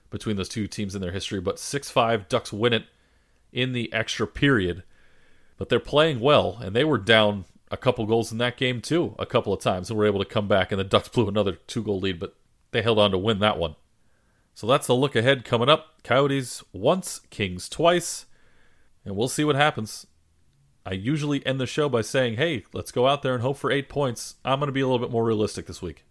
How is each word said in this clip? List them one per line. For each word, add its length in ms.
between 280
those 120
two 180
teams 280
in 60
their 100
history. 300
But 180
six 320
five, 380
Ducks 240
win 180
it 140
in 220
the 180
extra 340
period. 580
But 100
they're 120
playing 420
well, 400
and 120
they 120
were 120
down 460
a 60
couple 300
goals 260
in 60
that 180
game, 240
too, 400
a 60
couple 260
of 80
times, 300
and 100
were 60
able 140
to 100
come 180
back, 240
and 80
the 60
Ducks 240
blew 180
another 260
two-goal 320
lead, 180
but 160
they 100
held 160
on 140
to 60
win 220
that 180
one. 180
So 140
that's 200
the 80
look 220
ahead 260
coming 240
up. 340
Coyotes 680
once, 480
Kings 380
twice, 580
and 140
we'll 100
see 160
what 140
happens. 500
I 80
usually 520
end 140
the 80
show 220
by 120
saying, 360
"Hey, 340
let's 220
go 120
out 160
there 120
and 80
hope 160
for 120
eight 200
points." 460
I'm 160
gonna 100
be 80
a 80
little 180
bit 60
more 140
realistic 400
this 160
week. 300